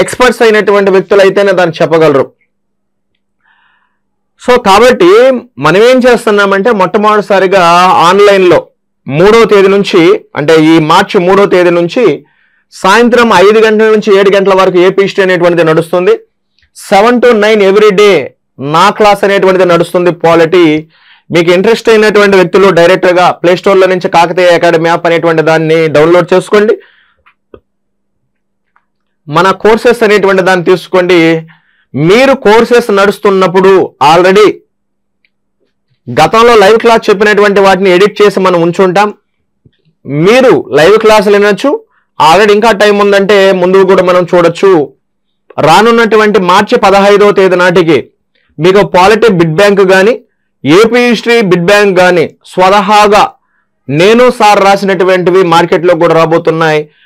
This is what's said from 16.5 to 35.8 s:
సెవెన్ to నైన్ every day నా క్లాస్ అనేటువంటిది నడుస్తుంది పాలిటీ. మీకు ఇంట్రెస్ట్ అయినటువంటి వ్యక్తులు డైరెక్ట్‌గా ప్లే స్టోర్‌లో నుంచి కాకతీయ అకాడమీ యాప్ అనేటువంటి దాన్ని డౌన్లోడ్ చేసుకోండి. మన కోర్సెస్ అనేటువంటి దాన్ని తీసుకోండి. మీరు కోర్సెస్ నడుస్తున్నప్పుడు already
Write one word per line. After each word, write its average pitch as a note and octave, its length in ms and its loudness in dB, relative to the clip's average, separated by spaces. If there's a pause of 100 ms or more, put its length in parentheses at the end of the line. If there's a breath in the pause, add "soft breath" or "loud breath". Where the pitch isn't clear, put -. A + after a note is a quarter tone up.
సెవెన్ A3 340 0
to B3 80 4 (140)
నైన్ G#3+ 260 0
every G#3 200 2 (120)
day G3 140 2 (580)
నా E3+ 100 2 (140)
క్లాస్ G#3 280 0
అనేటువంటిది F#3+ 460 0
నడుస్తుంది F3 380 -2 (140)
పాలిటీ. E3 400 2 (680 soft breath)
మీకు E3+ 220 0
ఇంట్రెస్ట్ A3+ 360 -2
అయినటువంటి G#3 480 2
వ్యక్తులు F#3+ 280 0 (100)
డైరెక్ట్‌గా F3+ 480 0 (140)
ప్లే F3+ 200 0
స్టోర్‌లో F#3+ 320 0
నుంచి F#3 240 -6
కాకతీయ F3 420 0
అకాడమీ E3+ 340 0
యాప్ E3+ 180 -4
అనేటువంటి E3 400 -2
దాన్ని D#3+ 300 0 (160)
డౌన్లోడ్ E3 380 0
చేసుకోండి. G#3 420 0 (2500 soft breath)
మన F#3 140 0 (140)
కోర్సెస్ A3+ 420 0
అనేటువంటి G3 420 0
దాన్ని F#3 220 -2
తీసుకోండి. F3+ 500 0 (880 soft breath)
మీరు C4 240 2 (160)
కోర్సెస్ A#3 400 2 (120)
నడుస్తున్నప్పుడు F#3+ 720 0 (360)
already F#3 400 2 (1700)